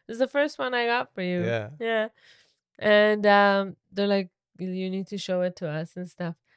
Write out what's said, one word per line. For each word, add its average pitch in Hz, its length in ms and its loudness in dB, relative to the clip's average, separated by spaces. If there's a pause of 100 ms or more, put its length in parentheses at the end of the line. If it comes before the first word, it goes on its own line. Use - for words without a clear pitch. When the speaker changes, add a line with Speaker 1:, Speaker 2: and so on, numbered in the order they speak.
Speaker 1:
It's 226 100 -8
the 254 100 0
first 294 300 -2
one 254 140 -4
I 240 140 0
got 240 280 -2
for 190 80 -6
you." 180 220 -2
Speaker 2:
Yeah. 113 340 -2
Speaker 1:
Yeah. 226 300 -2 (680)
And, 208 480 4
um, 202 500 4 (160)
they're 202 160 -2
like, 196 220 -2 (280)
"You 185 320 -6
need 190 180 -6
to 202 100 -10
show 185 240 -4
it 180 140 -2
to 170 120 -8
us 160 280 -8
and 180 120 -10
stuff." 170 260 -8 (220)